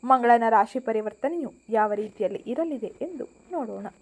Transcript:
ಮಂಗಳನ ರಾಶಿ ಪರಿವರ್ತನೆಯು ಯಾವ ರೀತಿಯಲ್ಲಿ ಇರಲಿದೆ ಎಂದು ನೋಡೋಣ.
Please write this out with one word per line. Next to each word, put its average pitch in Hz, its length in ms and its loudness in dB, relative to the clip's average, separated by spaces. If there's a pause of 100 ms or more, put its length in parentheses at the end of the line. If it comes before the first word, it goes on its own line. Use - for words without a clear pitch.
ಮಂಗಳನ 240 460 6
ರಾಶಿ 220 300 4
ಪರಿವರ್ತನೆಯು 240 720 -4 (180)
ಯಾವ 214 240 2
ರೀತಿಯಲ್ಲಿ 208 520 -4
ಇರಲಿದೆ 262 460 -6 (100)
ಎಂದು 320 240 -8 (260)
ನೋಡೋಣ. 214 360 -8 (140)